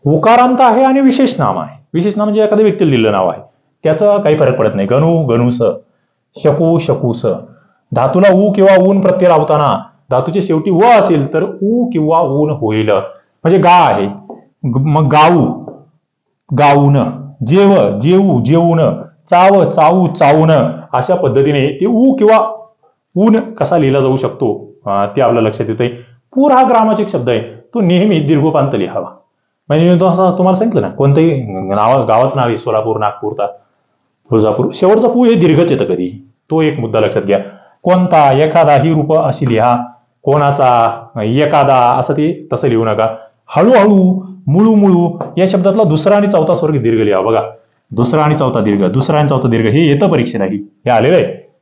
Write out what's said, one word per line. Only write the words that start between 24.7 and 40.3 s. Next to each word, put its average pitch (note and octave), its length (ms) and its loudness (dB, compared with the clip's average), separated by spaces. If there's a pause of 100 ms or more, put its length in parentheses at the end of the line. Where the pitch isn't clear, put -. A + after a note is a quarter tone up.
अं, G2+ 200 -2 (100)
ते C#3 40 -2
आपल्या A#2 220 2
लक्षात A2 260 -4
येतंय. A#2+ 200 -4 (460)
पूर C#4 180 2
हा B3+ 160 4
ग्रामाचे A3 440 0
शब्द B2 160 -4
आहे, A2+ 120 0 (340)
तो A#3 60 -4
नेहमी F3+ 380 2
दीर्घोपांत C#3+ 560 0
लिहावा. G2 340 -6 (600)
म्हणजे E3 240 2
मी E3+ 80 2
तुम्हाला, F#3 300 2
तुम्हाला F#3 280 0
सांगितलं G#3+ 240 -2
ना, F#2 60 -6
कोणतंही C#3+ 540 0 (260)
नाव, A2 380 0
गावाचं A#2 300 0
नाव B2 120 -2
आहे, A2 100 -4
सोलापूर, A2 380 -4
नागपूर, G#2+ 360 -6
ता-, G#2 260 -8 (720)
तुळजापूर, A2 440 0
शेवटचा G#3+ 340 2
पू B3 160 0
हे A#3 100 4
दीर्घच E3 380 2
येतं G#2 120 -2
कधी, F2+ 440 -6 (220)
तो D#3+ 120 0
एक C#3+ 180 -2
मुद्दा A2 200 -2
लक्षात G2+ 220 -2
घ्या. G2 160 -2 (440)
कोणता, F3 500 2
एखादा D#3 400 2
ही D3 220 2
रूप D3+ 200 0
अशी C#3+ 340 -2
लिहा, A#2 280 0 (460)
कोणाचा, C#3 720 2 (300)